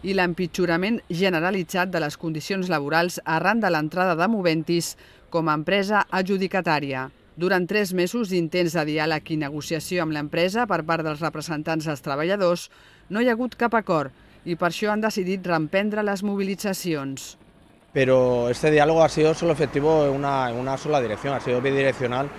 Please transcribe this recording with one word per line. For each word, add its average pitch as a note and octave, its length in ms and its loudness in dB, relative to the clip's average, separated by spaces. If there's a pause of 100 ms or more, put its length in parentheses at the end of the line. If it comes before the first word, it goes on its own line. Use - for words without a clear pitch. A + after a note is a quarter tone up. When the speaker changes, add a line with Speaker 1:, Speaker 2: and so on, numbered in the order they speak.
Speaker 1:
i F#3+ 160 0
l'empitjorament F3+ 880 0
generalitzat F3+ 880 0
de D#3+ 80 0
les D3 160 -6
condicions E3+ 480 -4
laborals D#3+ 560 0
arran F3+ 400 0
de F#3+ 80 2
l'entrada E3 480 0
de F3 80 2
Moventis E3+ 720 0 (340)
com E3 160 0
a D3+ 80 2
empresa G3 560 0
adjudicatària. F3 960 -2 (320)
Durant F3+ 320 0
tres G3 240 0
mesos F#3 400 0
d'intents E3+ 400 0
de D3+ 220 0
diàleg D#3 340 -2
i D#3 80 -2
negociació D3+ 640 -4
amb D#3 160 -2
l'empresa F3 480 0
per E3+ 160 0
part D#3+ 240 -2
dels D3+ 160 -4
representants D#3 640 -4
dels D3+ 160 -6
treballadors, F3 680 0 (360)
no G#3 140 -2
hi B3 80 4
ha A3 80 0
hagut B3 160 -4
cap A#3 240 0
acord D#3 320 0 (380)
i F3 80 -2
per F3 140 0
això G#3 200 -4
han G#3+ 120 0
decidit F#3+ 420 -2
reemprendre F#3+ 580 0
les G3+ 220 -2
mobilitzacions. F#3+ 1120 -4 (560)
Speaker 2:
Pero B2+ 560 4
este C#3 220 2
diálogo D3+ 340 6
ha D3+ 40 4
sido D#3 260 2
solo E3+ 180 0
efectivo D3+ 540 2
en C#3 80 2
una, C#3 360 0
en A#2 60 -4
una C3 220 -2
sola D3 240 0
dirección, A#2 320 -2
ha B2 60 -2
sido B2 200 0
bidireccional. C3+ 800 0